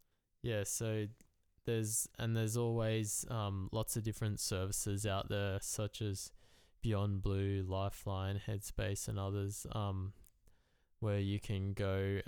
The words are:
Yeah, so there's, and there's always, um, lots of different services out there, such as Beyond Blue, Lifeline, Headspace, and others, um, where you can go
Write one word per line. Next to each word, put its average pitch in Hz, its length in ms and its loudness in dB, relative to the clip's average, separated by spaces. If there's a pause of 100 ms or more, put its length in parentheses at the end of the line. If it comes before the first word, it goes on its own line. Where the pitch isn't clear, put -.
(440)
Yeah, 110 200 2
so 110 440 0 (580)
there's, 110 420 2 (120)
and 113 180 2
there's 110 200 2
always, 113 760 2
um, 98 400 0
lots - 260 0
of 110 60 0
different 107 360 0
services 101 680 0
out 98 220 0
there, 101 320 0
such - 420 -4
as 101 280 -4 (520)
Beyond 101 400 2
Blue, 98 440 2
Lifeline, 98 800 -2
Headspace, 101 600 -2
and 104 100 -2
others, 98 540 -2
um, 98 420 -2 (840)
where 104 200 2
you 101 200 2
can 98 340 -2
go 98 540 2